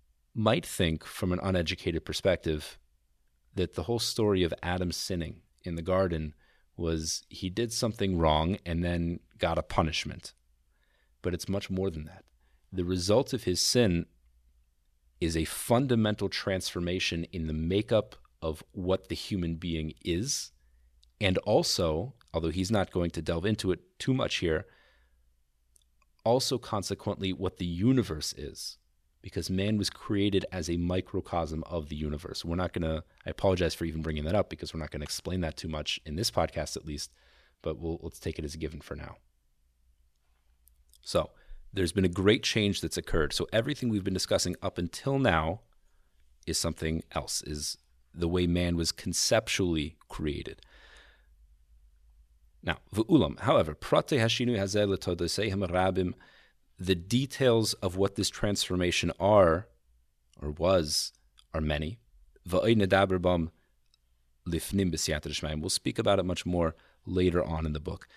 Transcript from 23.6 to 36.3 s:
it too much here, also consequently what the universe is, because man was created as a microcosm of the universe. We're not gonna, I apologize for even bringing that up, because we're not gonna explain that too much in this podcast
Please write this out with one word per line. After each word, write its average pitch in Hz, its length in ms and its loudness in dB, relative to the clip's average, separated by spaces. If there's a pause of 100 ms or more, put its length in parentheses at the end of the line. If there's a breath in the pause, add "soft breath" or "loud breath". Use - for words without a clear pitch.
it - 260 -6
too - 160 0
much 127 240 0
here, 87 280 0 (1600 soft breath)
also 127 320 4
consequently 98 760 -4
what 90 260 -4
the 90 80 -2
universe 90 680 0
is, - 440 -12 (440)
because - 280 -6
man 98 280 2
was 98 120 0
created 98 640 0
as 87 180 -4
a 87 80 0
microcosm 87 880 -2
of 82 220 -6
the 76 80 -8
universe. 73 480 -6
We're 82 140 -2
not 90 160 -2
gonna, 80 320 -2 (200 soft breath)
I 85 40 -8
apologize 87 440 2
for - 120 -4
even 80 160 -4
bringing 78 240 -4
that 85 100 0
up, 98 140 2
because - 240 -12
we're 82 80 -6
not 73 100 -8
gonna 73 140 -8
explain 87 360 -6
that 78 140 -4
too - 140 -8
much 76 360 -4
in 78 120 -8
this 101 120 -2
podcast - 460 -2